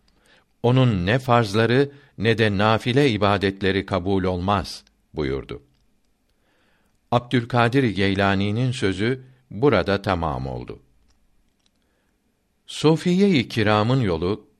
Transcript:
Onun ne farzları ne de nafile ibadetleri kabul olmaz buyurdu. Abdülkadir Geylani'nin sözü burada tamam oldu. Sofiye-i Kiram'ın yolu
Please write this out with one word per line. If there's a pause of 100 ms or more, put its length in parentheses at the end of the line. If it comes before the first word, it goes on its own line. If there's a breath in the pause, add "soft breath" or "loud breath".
(640 soft breath)
Onun
ne
farzları (280 loud breath)
ne
de
nafile
ibadetleri
kabul
olmaz (300)
buyurdu. (1500)
Abdülkadir
Geylani'nin
sözü (280 loud breath)
burada
tamam
oldu. (1800)
Sofiye-i
Kiram'ın
yolu (140)